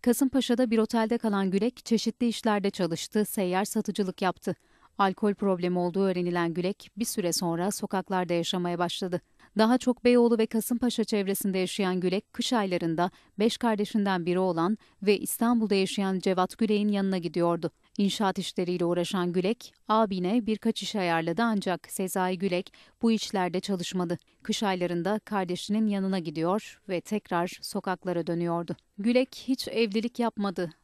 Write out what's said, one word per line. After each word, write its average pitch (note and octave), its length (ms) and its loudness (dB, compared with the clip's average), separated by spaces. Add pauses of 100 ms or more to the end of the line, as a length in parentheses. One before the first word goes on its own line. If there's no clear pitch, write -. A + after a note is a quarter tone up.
Kasımpaşa'da B3 680 2
bir A3+ 80 4
otelde A3+ 400 2
kalan G3 320 0
Gülek, G3 340 0
çeşitli A#3 440 0
işlerde G#3 420 0
çalıştı, F3+ 540 -2
seyyar F#3 400 0
satıcılık G3+ 580 -2
yaptı. F#3 320 -2 (440)
Alkol G3 360 2
problemi F3+ 440 0
olduğu F3 240 0
öğrenilen F3 520 0
Gülek, F3+ 420 -4
bir A3 80 -4
süre F3 280 -2
sonra E3+ 380 0
sokaklarda F#3 640 -2
yaşamaya F3 460 -2
başladı. F3 420 -2 (380)
Daha A3+ 200 4
çok - 260 -2
Beyoğlu A#3+ 340 6
ve A3 80 4
Kasımpaşa A#3 580 -2
çevresinde G3 540 0
yaşayan F#3 420 0
Gülek, F3+ 320 -2
kış - 200 -2
aylarında F3 580 0 (280)
beş A3 180 2
kardeşinden G3+ 680 0
biri F3+ 120 2
olan F#3 400 2 (240)
ve G3 160 4
İstanbul'da A3+ 560 2
yaşayan F#3+ 440 0
Cevat F#3 400 0
Gülek'in G#3 300 2
yanına G3 300 0
gidiyordu. E3+ 520 0 (280)
İnşaat G3 400 2
işleriyle F3+ 460 -2
uğraşan F3 480 0
Gülek, F#3 420 -2 (140)
abine G#3 580 2
birkaç A3 360 -2
iş G#3 140 -6
ayarladı E3+ 460 0
ancak G3+ 480 -2
Sezai F#3 480 -2
Gülek F3+ 340 -2 (300)
bu A3+ 100 4
işlerde F#3 480 0
çalışmadı. F3+ 580 -2 (240)
Kış - 200 -4
aylarında F3+ 640 0
kardeşinin G#3 640 -2
yanına G3 320 0
gidiyor E3 680 -2
ve F3 120 -2
tekrar F3+ 600 -4
sokaklara F3+ 640 -4
dönüyordu. E3+ 500 -2 (220)
Gülek A#3+ 500 0
hiç C4 200 -4
evlilik A3+ 500 -2
yapmadı. G3 520 -2 (120)